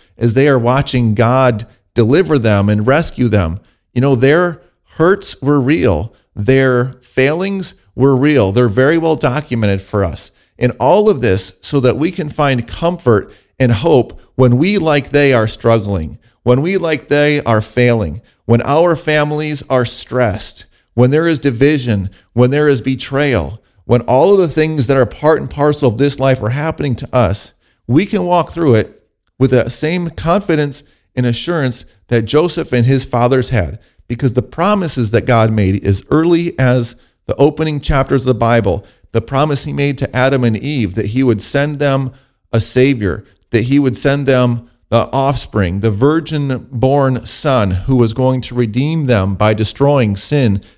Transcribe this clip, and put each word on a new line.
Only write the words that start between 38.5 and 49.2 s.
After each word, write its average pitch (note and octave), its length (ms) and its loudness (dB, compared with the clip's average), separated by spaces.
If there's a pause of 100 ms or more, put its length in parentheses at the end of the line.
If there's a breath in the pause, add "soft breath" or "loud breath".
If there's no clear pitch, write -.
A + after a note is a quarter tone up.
the A2+ 100 0
promise C#3+ 420 -2
he D3 80 -8
made C#3+ 260 -2
to - 180 -6
Adam C3 280 0
and A2+ 120 0
Eve A#2+ 380 -4
that - 120 -4
he A#2+ 160 -2
would A#2 180 2
send C#3+ 380 -4
them C3+ 340 -2 (400 soft breath)
a A2+ 80 2
savior, A#2 640 0 (260 soft breath)
that A2+ 140 0
he C3+ 140 2
would C3+ 180 0
send C#3+ 300 -2
them B2 420 0 (220 soft breath)
the A2+ 200 0
offspring, A2+ 720 -2
the A2 100 0
virgin-born C3+ 1300 -2
son B2 460 -2
who F#2 260 -2
was A2+ 160 2
going C3 300 -2
to - 120 -14
redeem C3 520 -2
them G2+ 280 0